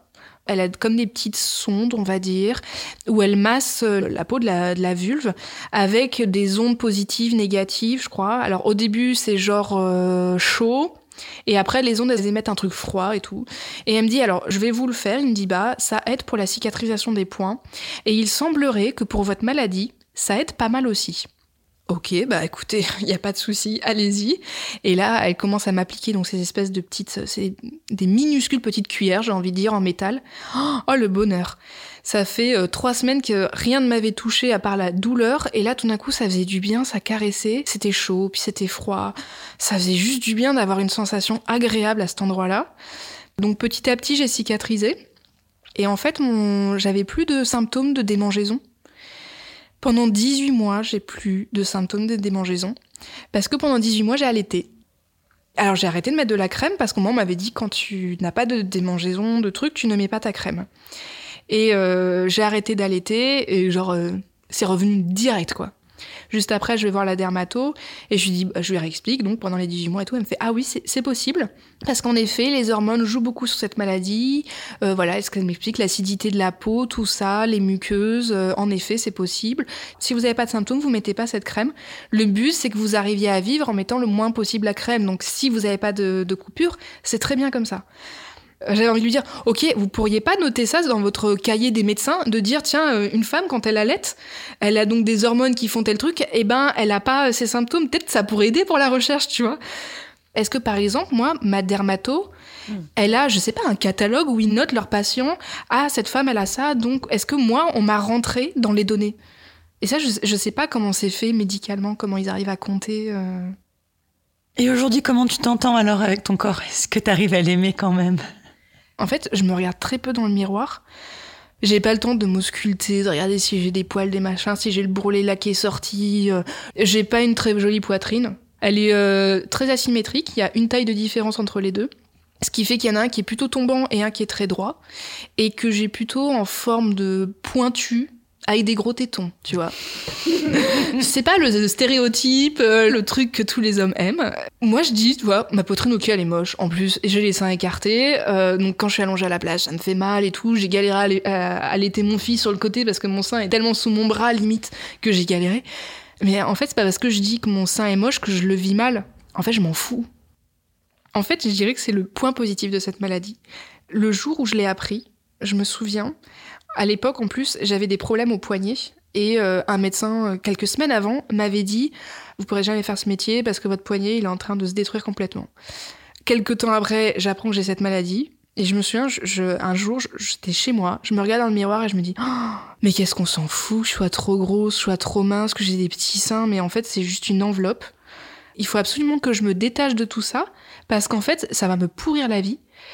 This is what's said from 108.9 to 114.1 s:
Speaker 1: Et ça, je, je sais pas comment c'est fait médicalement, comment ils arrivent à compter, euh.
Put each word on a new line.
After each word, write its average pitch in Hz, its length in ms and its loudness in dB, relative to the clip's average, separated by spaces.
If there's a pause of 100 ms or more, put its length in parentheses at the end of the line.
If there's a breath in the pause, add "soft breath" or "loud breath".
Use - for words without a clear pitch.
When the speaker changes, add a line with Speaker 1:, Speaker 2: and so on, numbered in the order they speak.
Speaker 1:
Et 208 60 -2
ça, 262 100 0
je, 294 120 0 (120)
je 208 140 0
sais 202 160 -2
pas 302 160 -2
comment 208 260 0
c'est 196 160 0
fait 226 240 0
médicalement, 202 640 -2
comment 196 220 -2
ils 190 120 -2
arrivent 196 200 -4
à 190 80 -4
compter, 214 520 -4
euh. 185 400 -4 (1080)